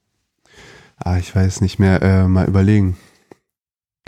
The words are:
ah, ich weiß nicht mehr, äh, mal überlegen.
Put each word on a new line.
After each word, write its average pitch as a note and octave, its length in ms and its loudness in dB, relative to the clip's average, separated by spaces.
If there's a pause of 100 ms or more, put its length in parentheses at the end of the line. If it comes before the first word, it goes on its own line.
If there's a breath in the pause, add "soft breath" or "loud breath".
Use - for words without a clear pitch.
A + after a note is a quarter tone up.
(960 loud breath)
ah, F#2 200 -6
ich - 180 -8
weiß F#2+ 260 -2
nicht F#2+ 180 -4
mehr, F#2+ 240 2
äh, F#2+ 240 2
mal F#2 200 0
überlegen. G2 480 0 (1120 loud breath)